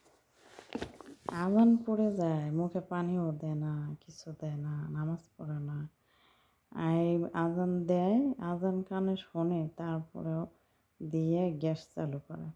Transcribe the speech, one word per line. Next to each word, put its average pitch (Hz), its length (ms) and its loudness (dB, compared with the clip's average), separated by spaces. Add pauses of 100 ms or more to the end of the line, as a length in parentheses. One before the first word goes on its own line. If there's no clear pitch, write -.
(1400)
আজান 226 320 8
পড়ে 214 400 0
যায়, 160 340 0
মুখে 175 300 0
পানিও 175 520 0
দেয় 151 220 -4
না, 151 460 -4
কিছু - 400 -16
দেয় 151 160 -4
না, 147 320 -4
নামাজ 156 340 -4 (140)
পড়ে 151 240 -6
না। 147 180 -6 (1200)
এই 170 320 4
আজান 175 400 2 (180)
দেয়, 208 480 4
আজান 185 440 -2
কানে 190 340 0
শোনে, 165 600 -2
তারপরেও 165 680 -4 (680)
দিয়ে 165 300 2 (200)
গ্যাস 160 180 0 (140)
চালু 147 240 -2
করে। 160 380 -10